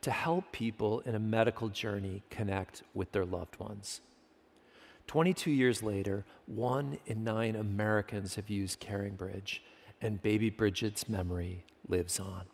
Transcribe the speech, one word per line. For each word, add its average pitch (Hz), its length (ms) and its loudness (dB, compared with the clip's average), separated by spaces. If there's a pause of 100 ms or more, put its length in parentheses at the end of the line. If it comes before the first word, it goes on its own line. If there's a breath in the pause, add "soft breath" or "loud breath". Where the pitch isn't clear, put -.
to - 80 -2
help 170 420 0
people 113 500 0
in 120 140 -2
a 107 40 0
medical 113 500 2
journey 101 600 -4
connect 98 520 -2 (120)
with 95 180 -4
their 95 140 2
loved 90 340 -6
ones. 101 420 -8 (1040 loud breath)
Twenty-two 170 460 2
years 127 320 4
later, 98 420 0 (200 loud breath)
one 131 600 0
in 110 200 -2
nine 110 320 0
Americans 104 760 2
have 104 140 -6
used 98 300 -2
Caring 101 380 -4
Bridge, 95 440 -6 (380 loud breath)
and 107 220 -2
baby 110 280 4
Bridget's 104 600 0
memory 90 560 -2 (240)
lives 90 320 0
on. 92 320 -8